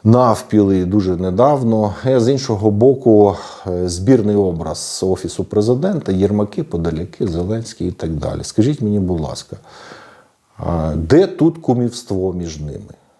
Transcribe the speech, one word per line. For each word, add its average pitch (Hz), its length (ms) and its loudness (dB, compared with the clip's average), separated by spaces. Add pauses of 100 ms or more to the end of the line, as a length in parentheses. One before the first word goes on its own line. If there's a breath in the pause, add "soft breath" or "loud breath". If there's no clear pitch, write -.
навпіл 107 680 4
і 92 120 2
дуже 92 320 0
недавно. 110 760 0 (120)
Е, 131 140 2
з 117 120 2
іншого 110 380 0
боку, 107 640 4 (300 loud breath)
е, 90 220 -2
збірний 104 480 2
образ 82 680 -4
Офісу 92 380 -4
Президента, 127 680 -2
Єрмаки, 101 500 0
Подоляки, 85 640 -6
Зеленський 92 640 -6
і 87 40 -4
так 82 180 -8
далі. - 340 -6
Скажіть 131 380 0
мені, 104 180 0
будь 90 200 -2
ласка, - 360 -10 (1000 loud breath)
а 82 400 -4
де 101 300 4
тут 165 320 0
кумівство 113 760 -2
між 85 280 -8
ними? 73 340 -12 (260)